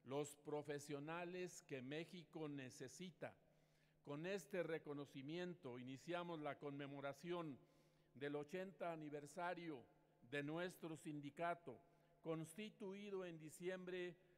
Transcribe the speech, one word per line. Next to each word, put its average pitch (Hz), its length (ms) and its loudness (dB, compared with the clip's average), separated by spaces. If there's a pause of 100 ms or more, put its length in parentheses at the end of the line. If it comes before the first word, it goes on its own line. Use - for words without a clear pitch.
los 143 340 2
profesionales 151 1300 0
que 135 140 0
México 156 680 -2
necesita. 139 880 -4 (680)
Con 147 220 -2
este 190 380 4
reconocimiento 147 1120 0
iniciamos 165 640 0
la 147 180 2
conmemoración 143 1000 0 (560)
del 143 200 2
ochenta 180 560 0
aniversario 156 920 0 (360)
de 135 200 2
nuestro 165 560 2
sindicato, 147 840 0 (420)
constituido 196 1000 0
en 170 140 -4
diciembre 180 800 0 (200)